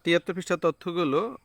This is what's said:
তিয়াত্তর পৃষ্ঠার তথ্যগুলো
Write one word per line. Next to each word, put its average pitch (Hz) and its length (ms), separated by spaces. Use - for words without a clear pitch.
তিয়াত্তর 170 300
পৃষ্ঠার 175 240
তথ্যগুলো 170 880